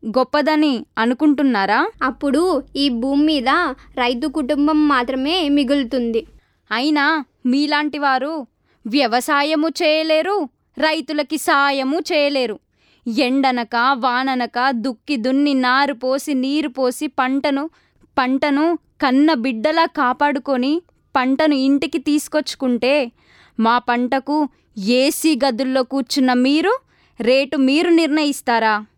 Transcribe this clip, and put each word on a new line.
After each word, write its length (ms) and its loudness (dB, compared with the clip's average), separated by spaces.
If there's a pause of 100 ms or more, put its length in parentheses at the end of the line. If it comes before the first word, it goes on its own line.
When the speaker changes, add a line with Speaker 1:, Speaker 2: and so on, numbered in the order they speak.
Speaker 1:
గొప్పదని 800 0 (120)
అనుకుంటున్నారా? 920 2 (120)
Speaker 2:
అప్పుడు 600 0 (140)
ఈ 120 2
భూమి 360 0
మీద 240 0 (500)
రైతు 280 -2
కుటుంబం 640 0
మాత్రమే 600 0
మిగులుతుంది. 800 0 (460)
Speaker 1:
అయినా 520 0 (220)
మీలాంటి 520 0
వారు 480 -2 (400)
వ్యవసాయము 840 0
చేయలేరు, 800 0 (300)
రైతులకి 580 -2
సాయము 640 0
చేయలేరు. 580 -2 (600)
ఎండనక 580 0
వాననక 920 0
దుక్కి 460 -4
దున్ని 380 0
నారు 400 2
పోసి 400 -4
నీరు 340 -2
పోసి 380 -4
పంటను, 640 -2 (480)
పంటను 600 0 (220)
కన్న 340 4
బిడ్డలా 500 0
కాపాడుకొని 1000 0 (340)
పంటను 380 2
ఇంటికి 440 0
తీసుకొచ్చుకుంటే 1120 -2 (480)
మా 180 4
పంటకు 680 -2 (300)
ఏసీ 560 0
గదుల్లో 480 0
కూర్చున్న 500 -2
మీరు 480 2 (400)
రేటు 360 0
మీరు 340 2
నిర్ణయిస్తారా? 960 0 (140)